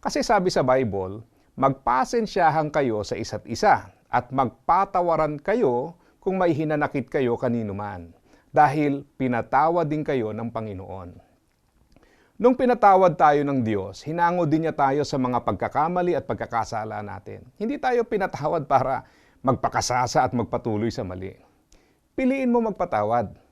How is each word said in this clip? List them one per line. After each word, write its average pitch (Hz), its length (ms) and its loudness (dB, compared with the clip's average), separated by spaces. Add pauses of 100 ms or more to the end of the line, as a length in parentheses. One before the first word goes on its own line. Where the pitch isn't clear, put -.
Kasi 294 160 -2
sabi 190 320 2
sa 170 80 2
Bible, 110 640 0 (320)
"Magpasensyahan 156 1120 0
kayo 123 320 0
sa - 160 -6
isa't 110 320 -8
isa 127 400 2 (160)
at 123 240 -2
magpatawaran 156 1120 0
kayo 165 560 0 (240)
kung 190 160 -2
may 175 160 2
hinanakit 147 560 -2
kayo 127 240 0
kanino 117 400 -4
man, 92 400 -12 (400)
dahil 143 480 2 (160)
pinatawad 143 720 0
din 151 160 -4
kayo 123 240 -2
ng 113 240 -8
Panginoon." 95 720 -12 (1080)
Nung 240 160 4
pinatawad 202 640 6
tayo 151 240 6
ng 139 240 0
Diyos, 98 400 -4
hinango 175 400 0
din 156 240 0
niya 143 80 -6
tayo 139 320 2
sa - 80 -4
mga 123 240 0
pagkakamali 156 720 -2
at 143 160 -4
pagkakasala 110 720 -6
natin. 101 560 -14
Hindi 233 240 -6
tayo 247 240 0
pinatawad 165 640 -4
para 127 400 0 (320)
magpakasasa 123 800 0
at 127 160 0
magpatuloy 113 560 -2
sa - 80 -8
mali. 92 320 -8 (800)
Piliin 262 400 0
mo 240 80 4
magpatawad. 120 720 0 (200)